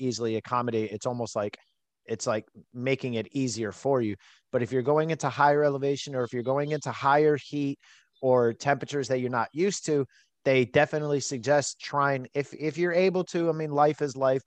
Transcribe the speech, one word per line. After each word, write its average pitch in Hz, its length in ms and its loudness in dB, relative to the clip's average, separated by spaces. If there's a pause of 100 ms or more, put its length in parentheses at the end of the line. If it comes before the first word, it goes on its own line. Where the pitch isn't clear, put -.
easily 113 360 -2
accommodate. 113 540 -2
It's 104 160 -8
almost 120 300 -6
like, 104 220 -4 (480)
it's 113 200 -6
like 110 200 -2 (260)
making 127 420 -2
it 107 180 -4
easier 113 400 -4
for 135 280 0
you. 104 160 -2 (360)
But 123 100 0
if 117 100 -4
you're 127 100 0
going 156 280 2
into 147 180 -2
higher 143 360 4
elevation, 139 500 -2
or 127 100 0
if 113 80 -8
you're 123 100 -4
going 143 280 -2
into 147 200 -4
higher 147 540 4
heat 143 340 -4 (440)
or 123 300 4
temperatures 139 560 -2
that 131 100 0
you're 123 120 -4
not 120 220 -2
used 180 340 -2
to, 143 200 2 (380)
they 131 200 6
definitely 147 560 2
suggest 135 600 0
trying, 139 540 0
if, 143 200 -4
if 151 220 -6
you're 175 160 0
able 185 300 2
to, 170 260 -2
I 160 40 0
mean, 156 180 -4
life 147 320 4
is 135 140 -4
life, 135 300 2